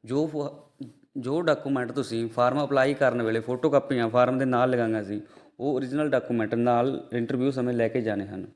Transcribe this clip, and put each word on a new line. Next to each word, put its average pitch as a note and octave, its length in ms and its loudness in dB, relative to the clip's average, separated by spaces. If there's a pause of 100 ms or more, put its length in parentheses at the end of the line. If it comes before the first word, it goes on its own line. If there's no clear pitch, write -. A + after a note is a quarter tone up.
ਜੋ C#3 220 -2
ਫ-, D3 600 -10 (280)
ਜੋ C3+ 240 -4
ਡਾਕੂਮੈਂਟ C3+ 520 0
ਤੁਸੀਂ A#2 360 -2
ਫਾਰਮ B2 360 2
ਅਪਲਾਈ C3+ 300 2
ਕਰਨ B2 280 2
ਵੇਲੇ A2 180 0
ਫੋਟੋ B2+ 300 0
ਕਾਪੀਆਂ C3 380 2
ਫਾਰਮ B2 300 4
ਦੇ C3+ 60 0
ਨਾਲ B2+ 260 2
ਲਗਾਈਆਂ A2+ 340 0
ਸੀ, G#2 160 -6 (400)
ਉਹ C#3 140 -2
origignal C3+ 340 -2
ਡਾਕੂਮੈਂਟ A#2+ 460 0
ਨਾਲ A#2+ 580 0
ਇੰਟਰਵਿਊ B2 380 -2
ਸਮੇਂ B2 240 -2
ਲੈ A#2 140 2
ਕੇ B2 120 0
ਜਾਣੇ G#2 260 -2
ਹਨ। F#2+ 300 -10